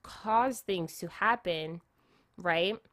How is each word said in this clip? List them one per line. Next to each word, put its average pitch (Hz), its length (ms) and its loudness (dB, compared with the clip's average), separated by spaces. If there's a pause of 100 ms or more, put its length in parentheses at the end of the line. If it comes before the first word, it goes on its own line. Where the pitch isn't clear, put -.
caused 233 640 0
things 175 320 -2
to 170 100 -8
happen, 170 720 0 (560)
right? 180 400 2 (160)